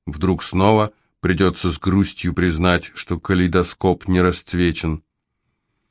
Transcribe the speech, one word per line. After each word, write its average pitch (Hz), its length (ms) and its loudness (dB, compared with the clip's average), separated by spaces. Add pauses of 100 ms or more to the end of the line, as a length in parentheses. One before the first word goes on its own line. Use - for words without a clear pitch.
Вдруг 85 380 -2
снова 107 480 2 (280)
придется 90 520 0
с 73 60 -6
грустью 92 560 -2
признать, 87 640 0
что - 240 -6
калейдоскоп 90 880 0
не 92 140 2
расцвечен. 87 840 -2 (880)